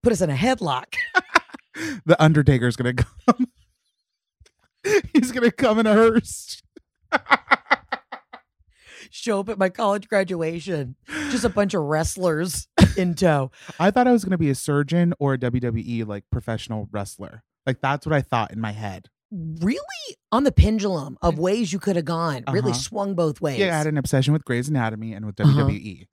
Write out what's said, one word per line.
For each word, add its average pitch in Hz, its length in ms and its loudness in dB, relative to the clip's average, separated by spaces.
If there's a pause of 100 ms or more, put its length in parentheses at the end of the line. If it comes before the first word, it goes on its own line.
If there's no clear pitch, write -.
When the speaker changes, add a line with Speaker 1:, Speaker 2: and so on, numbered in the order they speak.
Speaker 1:
put 247 100 4
us 180 100 0
in 160 100 0
a 135 40 -2
headlock." 165 600 -2 (180)
<laughs> - 920 -2
Speaker 2:
The 160 180 4
Undertaker's 139 520 4
gonna 123 200 -2
come. - 520 0 (1400)
<laughs> 403 200 2 (100)
He's 254 180 4
gonna 240 200 2
come 220 260 2
in 226 80 2
a 214 80 4
hearse. - 720 2 (480)
<laughs> 302 100 0 (1900)
Speaker 1:
Show 208 300 -2
up 196 80 -6
at 202 100 -6
my 190 100 2
college 202 380 -2
graduation. 165 880 -2 (340)
Just 240 140 -2
a 233 60 0
bunch 202 240 0
of 165 100 0
wrestlers 160 840 -2 (160)
<laughs> - 140 2
in 180 160 0
tow. 147 380 0 (280)
Speaker 2:
I 185 120 4
thought 247 160 2
I 247 40 4
was 220 140 2
gonna 185 120 -2
be 156 120 2
a 131 60 0
surgeon 160 640 0
or 139 140 0
a 127 60 -4
W 123 220 -2
W 117 240 -2
E, 117 180 -4
like, 101 280 -8
professional 110 600 -6
wrestler. 104 520 -10 (220)
Like, 131 160 -4
that's 143 240 -4
what 156 80 -2
I 143 80 2
thought 113 300 -4
in 107 80 -10
my 110 120 -6
head. 101 380 -12 (220)
Speaker 1:
Really? 165 480 -4 (520)
On 247 120 2
the 277 80 4
pendulum 190 680 2
of 165 180 0
ways 185 340 0
you 196 60 -4
could 196 160 -2
have 165 100 -2
gone. 165 460 -4
Really - 200 0
Speaker 2:
Uh-huh. 123 80 -2
Speaker 1:
swung 202 360 -6
both 160 260 -2
ways. 147 180 -2
Speaker 2:
Yeah, 185 160 2
I - 40 0
had 151 80 0
an 151 100 0
obsession 135 360 2
with 156 120 0
Grey's 131 240 -2
Anatomy 113 440 -2
and 104 120 -10
with 104 140 -10
Speaker 1:
Uh-huh. 143 120 6
Speaker 2:
W 131 120 4
W 101 160 0
E. - 340 -14